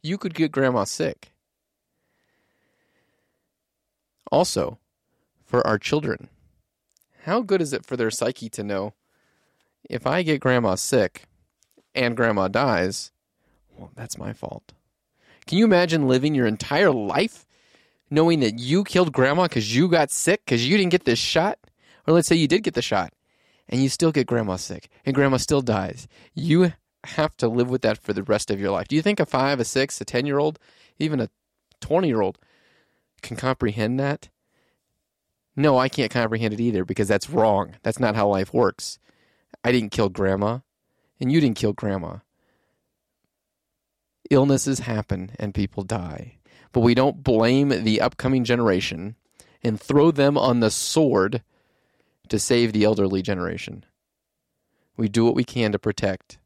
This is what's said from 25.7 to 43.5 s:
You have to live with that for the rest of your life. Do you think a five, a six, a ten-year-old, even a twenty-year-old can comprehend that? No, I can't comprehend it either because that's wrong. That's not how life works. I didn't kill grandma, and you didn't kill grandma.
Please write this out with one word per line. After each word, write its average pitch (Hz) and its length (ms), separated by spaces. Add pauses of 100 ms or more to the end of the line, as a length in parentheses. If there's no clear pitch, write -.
You 165 380 (320)
have - 340
to 120 100
live 120 200
with 127 140
that 110 160
for - 140
the 98 100
rest 104 280
of 101 100
your 101 100
life. 98 180
Do 143 80
you 160 60
think 202 180
a 151 60
five, 135 340
a 117 40
six, - 360
a - 40
ten-year-old, 143 540 (400)
even 151 220
a 107 100 (500)
twenty-year-old 135 580 (840)
can 117 140
comprehend 120 640
that? 139 300 (1300)
No, 135 220
I 131 100
can't 123 240
comprehend 113 420
it 110 60
either 107 240
because 98 240
that's 101 220
wrong. 107 520
That's - 160
not 113 160
how 104 140
life 98 260
works. - 440 (640)
I 123 80
didn't 110 180
kill 104 180
grandma, 101 520 (580)
and 131 140
you 160 80
didn't 123 180
kill 107 140
grandma. 98 460 (2000)